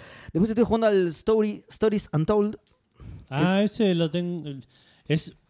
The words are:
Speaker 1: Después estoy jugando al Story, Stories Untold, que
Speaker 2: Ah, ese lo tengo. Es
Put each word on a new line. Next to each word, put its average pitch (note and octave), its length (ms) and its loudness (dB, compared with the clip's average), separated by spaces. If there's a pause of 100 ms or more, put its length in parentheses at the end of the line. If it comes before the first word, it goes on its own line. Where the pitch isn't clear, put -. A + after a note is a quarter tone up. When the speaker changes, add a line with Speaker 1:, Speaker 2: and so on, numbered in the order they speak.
(340)
Speaker 1:
Después F#3+ 160 2
estoy A3 160 2
jugando A3+ 220 2
al G3 220 4
Story, G#3+ 600 -2
Stories G#3+ 420 0
Untold, G#3 440 0
que - 80 -20 (680)
Speaker 2:
Ah, F3+ 340 2
ese G#3 320 2
lo E3 160 0
tengo. F3 380 -6 (580)
Es D#3 260 -2 (160)